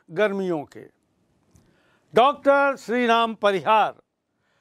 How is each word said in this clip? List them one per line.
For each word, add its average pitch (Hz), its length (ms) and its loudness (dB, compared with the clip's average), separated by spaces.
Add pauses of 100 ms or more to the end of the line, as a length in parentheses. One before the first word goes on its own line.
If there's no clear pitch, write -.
(100)
गर्मियों 185 540 -4
के, 107 200 -20 (1300)
डॉक्टर 277 640 2
श्री 240 300 -4
राम 226 280 0
परिहार 196 600 0 (680)